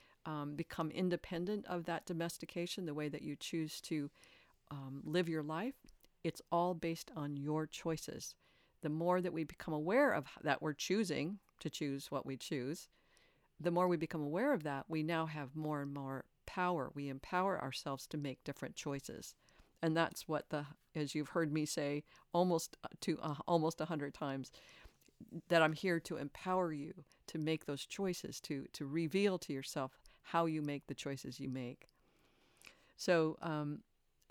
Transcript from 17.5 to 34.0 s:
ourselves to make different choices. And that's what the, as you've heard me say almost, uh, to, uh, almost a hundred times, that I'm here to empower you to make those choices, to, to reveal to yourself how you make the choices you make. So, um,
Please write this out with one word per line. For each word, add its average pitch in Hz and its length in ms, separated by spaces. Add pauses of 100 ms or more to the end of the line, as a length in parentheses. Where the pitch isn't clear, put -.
ourselves 135 480
to 156 100
make 143 260
different - 320
choices. - 580 (460)
And 160 160
that's - 300
what 156 240
the, 147 160 (300)
as 147 180
you've 151 140
heard 165 240
me 151 120
say 147 380 (300)
almost, 175 500
uh, - 60 (140)
to, 160 200
uh, 147 140 (100)
almost 165 340
a 156 40
hundred 147 280
times, 139 380 (960)
that 170 160
I'm 156 100
here 170 280
to 160 160
empower 180 560
you 151 200 (360)
to 165 100
make 156 260
those 143 220
choices, - 540
to, 139 320
to 147 140
reveal 170 520
to - 140
yourself 135 440 (260)
how 170 240
you 156 160
make 143 260
the 143 80
choices 135 420
you 139 100
make. 127 380 (1120)
So, 160 440
um, 151 420 (480)